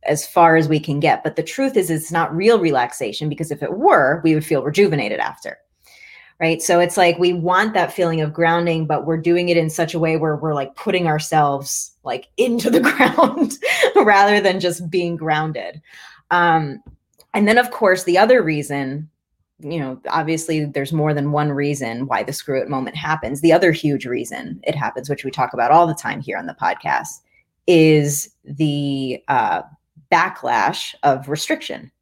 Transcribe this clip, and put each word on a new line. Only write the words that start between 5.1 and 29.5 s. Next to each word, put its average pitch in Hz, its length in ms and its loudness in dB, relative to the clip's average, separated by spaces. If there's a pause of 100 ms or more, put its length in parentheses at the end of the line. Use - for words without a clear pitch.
after. - 380 -8 (800)
Right. 165 200 0
So 175 200 2
it's 175 180 0
like, 175 220 4
we 180 140 2
want 180 420 0
that 180 180 0
feeling 165 280 -2
of 151 120 -4
grounding, 165 540 0
but 147 180 -2
we're 165 120 -2
doing 175 320 0
it 170 80 4
in 160 120 2
such 160 240 -4
a 170 60 -2
way 160 180 0
where 151 180 0
we're, 151 200 -4
like, 135 200 -6
putting 180 300 -2
ourselves, 151 840 0 (120)
like, - 340 -8
into 240 340 0
the 254 80 6
<laughs> 262 100 2
ground - 720 2 (360)
rather 208 460 6
than 190 180 2
just 170 300 -4
being 175 260 -2
grounded. 156 640 -4 (520)
Um, 160 500 2 (540)
and 208 120 2
then, 226 120 6
of 226 100 2
course, 185 360 0
the 175 120 2
other 226 240 6
reason, 147 680 -4 (520)
you 156 200 -8
know, 131 300 -8
obviously 160 560 -2
there's 143 260 -6
more 156 220 0
than 147 180 -2
one 147 200 0
reason 135 560 -4
why 110 160 -2
the 131 100 -8
screw 135 260 -4
it - 80 -4
moment 131 280 -6
happens. 151 460 -6
The 160 120 6
other 180 180 6
huge 147 360 -2
reason 120 560 -8
it - 100 -2
happens, 131 380 -6
which - 120 -8
we 135 60 -6
talk 127 240 -4
about 120 160 0
all 170 160 6
the 160 80 -2
time - 280 -8
here 98 180 -8
on 85 80 -12
the 78 120 -14
podcast, - 640 -4 (460)
is 156 640 4 (140)
the, 139 840 -4
uh, 107 340 0 (500)